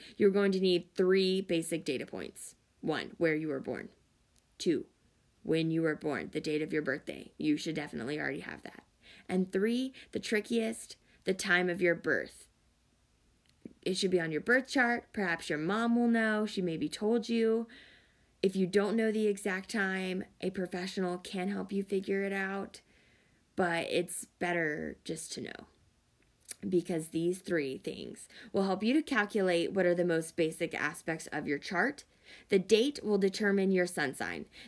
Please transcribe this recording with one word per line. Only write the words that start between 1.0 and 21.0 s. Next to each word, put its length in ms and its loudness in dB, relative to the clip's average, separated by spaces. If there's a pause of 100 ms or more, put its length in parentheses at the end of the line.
basic 440 -2
data 200 -2
points. 520 -12 (240)
One, 360 -4
where 180 2
you 140 -2
were 120 -4
born. 300 -8 (680)
Two, 280 0 (580)
when 260 2
you 120 2
were 120 2
born, 380 -4
the 80 -4
date 200 0
of 120 -4
your 100 2
birthday. 560 -6
You 180 4
should 200 -6
definitely 420 -6
already 220 -4
have 240 -12
that. 180 -18 (460)
And 220 0
three, 440 0 (160)
the 80 -8
trickiest, 800 -4 (280)
the 80 0
time 380 2
of 100 -4
your 140 4
birth. 540 -2 (1300)
It 140 -2
should 140 0
be 100 2
on 120 -2
your 100 -2
birth 240 2
chart. 460 2
Perhaps 360 -2
your 100 -2
mom 380 2
will 120 4
know. 360 2
She 160 -4
maybe 280 -2
told 400 0
you. 400 2 (760)
If 140 2
you 100 4
don't 300 2
know 160 2
the 160 2
exact 420 -2
time, 540 -2 (160)
a 100 -2
professional 680 -2